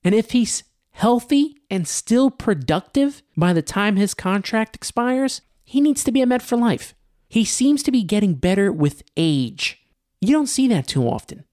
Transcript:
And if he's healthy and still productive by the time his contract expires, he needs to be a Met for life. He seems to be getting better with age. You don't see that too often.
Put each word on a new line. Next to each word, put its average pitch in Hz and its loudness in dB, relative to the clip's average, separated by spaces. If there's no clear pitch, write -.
And 180 2
if 220 0
he's - 0
healthy 277 0
and 185 -2
still 254 0
productive 196 -2
by 175 2
the 165 2
time 202 -2
his 196 0
contract 202 -4
expires, 254 -4
he - -2
needs 285 2
to 269 0
be 262 2
a 254 2
Met 247 2
for - -4
life. 240 -2
He 226 0
seems 277 0
to 302 0
be 247 2
getting 202 0
better 190 2
with 147 -2
age. 139 -2
You 190 0
don't 294 2
see 262 0
that 170 0
too 131 -2
often. - -6